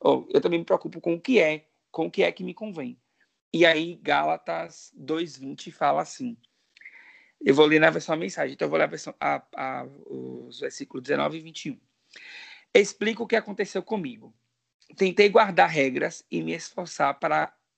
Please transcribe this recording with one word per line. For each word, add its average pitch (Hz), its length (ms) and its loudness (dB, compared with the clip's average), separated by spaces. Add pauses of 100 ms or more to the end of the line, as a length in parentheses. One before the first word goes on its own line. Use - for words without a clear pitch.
ou 135 300 2
eu 143 100 4
também 175 180 0
me 170 60 -4
preocupo 170 360 -4
com 170 140 0
o 170 60 -10
que 240 200 2
é, 156 240 2 (260)
com 165 160 -4
o 175 40 -8
que 185 140 0
é 170 80 2
que 175 100 -12
me 180 120 -8
convém. 160 440 -10 (540)
E 165 120 4
aí, 165 380 2
Gálatas 160 920 -4
dois 156 420 -6
vinte 135 340 -14
fala 147 320 0
assim: 123 340 -10 (1040)
Eu 196 140 6
vou 147 120 8
ler 156 120 6
na 160 120 6
versão 160 240 -4
a 156 40 -4
mensagem, 165 360 -6
então 156 120 -4
eu 147 40 -2
vou 160 80 0
ler 160 60 4
a 156 40 -4
versão, 156 320 -12
a, 143 220 -2 (120)
a, 131 320 -8 (200)
os 127 540 -14
versículos 139 420 -10
dezenove 143 360 0
e - 20 -12
vinte 160 260 -14
e 156 60 -6
um. - 80 -14 (920)
"Explico 208 520 2
o - 20 -14
que 220 100 0
aconteceu 202 460 -4
comigo. 127 500 -8 (640)
Tentei 196 320 4
guardar 190 400 6
regras 147 640 -2
e 170 100 -4
me 165 120 -4
esforçar 165 640 -4
para 151 340 -2 (260)